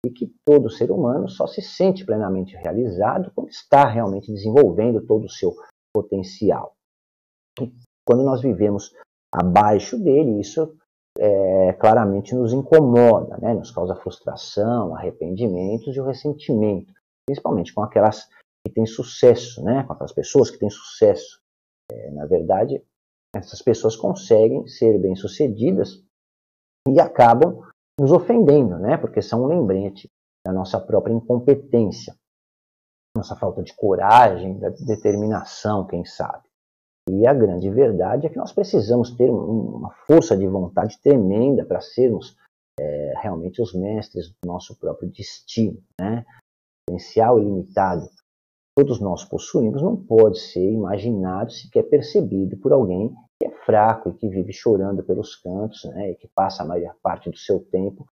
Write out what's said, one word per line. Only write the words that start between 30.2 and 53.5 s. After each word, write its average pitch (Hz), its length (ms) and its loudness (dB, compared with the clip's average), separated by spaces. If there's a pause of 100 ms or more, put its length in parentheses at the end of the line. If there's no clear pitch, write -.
da 92 60 -6
nossa 92 260 -4
própria 110 360 0
incompetência, 120 1000 0 (1040)
nossa - 220 -8
falta 92 260 -6
de - 100 -16
coragem, 98 840 4
da 98 80 -6
determinação, 104 1200 -4
quem 87 160 -8
sabe. - 400 -10 (640)
E 98 180 2
a 135 80 6
grande 98 360 0
verdade 113 560 0
é 156 40 -4
que - 80 -10
nós - 140 -10
precisamos 123 600 0
ter 123 180 2
um, 107 480 -4
uma - 140 -12 (160)
força 160 280 6
de 95 100 -2
vontade 92 560 -4
tremenda 120 600 2
pra 87 160 -6
sermos, 117 560 -2 (420)
é, 73 440 -8
realmente 92 400 -8
os 104 120 -6
mestres 95 560 -8
do - 60 -20 (100)
nosso 87 320 -12
próprio 87 320 -10
destino, - 720 -8 (160)
né? 110 280 -8 (640)
O 87 40 -8
potencial 110 480 2
ilimitado 95 680 -4
que - 160 -20 (540)
todos 135 220 2
nós 92 240 -4
possuímos 127 580 -4
não 214 140 -2
pode 110 460 4
ser 92 280 -2
imaginado, 101 840 -4
sequer - 320 -2
percebido 98 720 -2
por 139 160 0
alguém 110 420 0 (220)
que - 100 -6
é - 40 -10 (140)